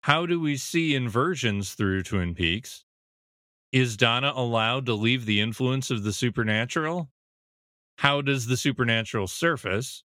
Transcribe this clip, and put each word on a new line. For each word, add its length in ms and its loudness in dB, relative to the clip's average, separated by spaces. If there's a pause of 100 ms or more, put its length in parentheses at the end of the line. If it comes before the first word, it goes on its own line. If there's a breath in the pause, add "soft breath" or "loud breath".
How 240 2
do 120 0
we 200 0
see 360 0
inversions 760 0
through 300 0
Twin 320 -2
Peaks? 500 -2 (880)
Is 240 2
Donna 400 2
allowed 500 0
to 80 0
leave 300 2
the 160 2
influence 500 0
of 140 -2
the 80 0
supernatural? 1000 -2 (840)
How 240 2
does 260 0
the 120 0
supernatural 680 0
surface? 760 -2 (100)